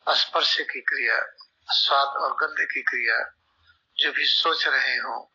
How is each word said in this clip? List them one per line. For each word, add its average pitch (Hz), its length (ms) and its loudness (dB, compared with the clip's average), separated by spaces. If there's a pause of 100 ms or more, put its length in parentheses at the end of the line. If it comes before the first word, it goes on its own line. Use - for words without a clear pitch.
स्पर्श - 520 2
की - 200 -6
क्रिया, - 560 -2 (340)
स्वाद 139 360 4
और 131 260 -4
गंध 143 380 -2
की 123 120 -4
क्रिया, 117 500 -2 (640)
जो 147 140 0
भी 147 140 -2
सोच 160 400 2
रहे 135 300 0
हो 117 380 -8